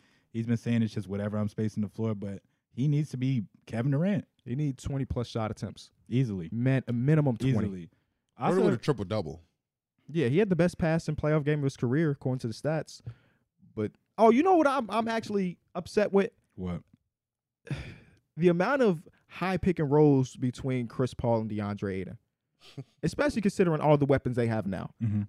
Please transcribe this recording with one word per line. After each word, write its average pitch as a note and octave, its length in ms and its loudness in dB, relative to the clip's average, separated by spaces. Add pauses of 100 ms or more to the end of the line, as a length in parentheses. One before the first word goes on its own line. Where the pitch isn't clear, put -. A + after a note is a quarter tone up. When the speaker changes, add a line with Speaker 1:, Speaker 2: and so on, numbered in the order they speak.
(320)
Speaker 1:
He's A2+ 140 -4
been A#2 100 2
saying A#2 260 0
it's G#2+ 120 -2
just F#2+ 140 -6
whatever, G2+ 280 -4
I'm G#2+ 120 0
spacing A2 340 -4
the G2+ 80 -4
floor, A2+ 240 -4
but G2 260 -10 (300)
he C3+ 180 -2
needs D3 220 0
to C3+ 60 -10
be B2+ 260 0 (240)
Kevin A#2 240 -2
Durant. E3+ 360 0 (180)
Speaker 2:
He A#2+ 100 -6
needs C#3+ 300 -4
twenty C#3 200 -4
plus A#2+ 220 -6
shot A2 240 -4
attempts. - 400 -10 (180)
Speaker 1:
Easily. G#2 440 -2
Speaker 2:
Man, B2+ 340 0
a B2 60 -6
minimum C3+ 440 2
twenty. B2+ 140 -2
Speaker 1:
Easily. G2 400 -2 (480)
Speaker 3:
Gordon D#3+ 200 0
Speaker 1:
Also G#3 60 4
Speaker 3:
with G3+ 100 4
a - 80 -6
triple-double. G#2 600 -4 (680)
Speaker 2:
Yeah, D3 200 0
he C#3 100 2
had G#3+ 120 4
the F3 60 2
best E3+ 220 2
pass D#3+ 300 0
and D3+ 100 -2
playoff D3+ 260 0
game D3+ 140 0
of C#3+ 60 -2
his C3+ 120 -2
career, C#3+ 360 2
according B2+ 280 -4
to - 60 -6
the A2+ 80 -4
stats. - 460 -6 (760)
But, G#2+ 160 -4 (260)
oh, A3+ 140 8
you B3+ 140 6
know F#4+ 100 6
what D#4 140 4
I'm, C4 200 -2
I'm A3+ 200 -2
actually G#3 500 -4 (160)
upset F#3+ 380 -2
with? G3 180 2 (240)
Speaker 1:
What? F2 280 -6 (840)
Speaker 2:
<sighs> C#3 60 -6 (640)
The F3 100 4
amount G3+ 340 2
of F3+ 260 2 (200)
high F#3 280 -4
pick F3+ 220 0
and D3+ 120 0
rolls C#3+ 460 4
between B2+ 520 -4
Chris - 260 -2
Paul A#2 260 0
and A2 100 -4
DeAndre G2+ 500 -4
Ayton, G#2 180 -10 (420)
Speaker 1:
<laughs> - 420 -18
Speaker 2:
especially B3+ 380 0
considering F3 400 2
all D3 160 6
the C#3+ 80 4
weapons C3 320 2
they A#2+ 100 2
have A2 200 0
now. F2+ 240 -6 (120)
Speaker 1:
Mm-hmm. G#2 260 0